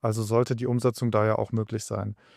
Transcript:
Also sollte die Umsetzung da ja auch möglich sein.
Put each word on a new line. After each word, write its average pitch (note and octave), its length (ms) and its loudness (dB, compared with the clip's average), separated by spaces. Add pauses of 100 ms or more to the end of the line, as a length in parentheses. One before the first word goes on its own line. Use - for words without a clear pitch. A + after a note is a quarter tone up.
Also A2 220 0
sollte A#2 340 2
die A#2+ 100 -4
Umsetzung B2 440 0
da G#2+ 160 4
ja A2 100 2
auch G#2+ 160 -2
möglich A2 320 -2
sein. G#2 320 -6 (200)